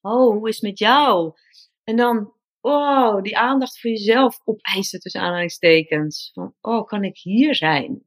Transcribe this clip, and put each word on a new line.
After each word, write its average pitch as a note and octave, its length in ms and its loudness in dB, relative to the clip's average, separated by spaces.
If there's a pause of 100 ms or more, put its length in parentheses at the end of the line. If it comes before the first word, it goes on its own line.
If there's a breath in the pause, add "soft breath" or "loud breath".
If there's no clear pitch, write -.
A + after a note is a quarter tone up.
Oh, A3+ 360 2
hoe A3 120 -4
is G#3+ 60 -4
het - 80 -10
met G3+ 160 -8
jou? G#3+ 540 2 (500 soft breath)
En A3+ 120 -4
dan, A#3 380 0 (280)
oh, C4+ 600 0
die G3+ 160 -4
aandacht B3+ 420 0
voor A#3 100 -4
jezelf A3+ 540 2
opeisen G3 560 -6
tussen F#3 220 -10
aanhalingstekens. E3 1120 0
Van, F#3 280 -14
oh, A3 240 -4
kan G#3 180 -6
ik G3 140 -8
hier B3 380 0
zijn C#3+ 500 -2